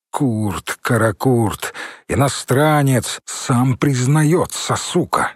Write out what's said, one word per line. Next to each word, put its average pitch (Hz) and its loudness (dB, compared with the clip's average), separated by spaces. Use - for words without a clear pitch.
Курт, 110 -2
Каракурт, 113 0
иностранец, 139 2
сам 127 0
признается, 147 0
сука. - -2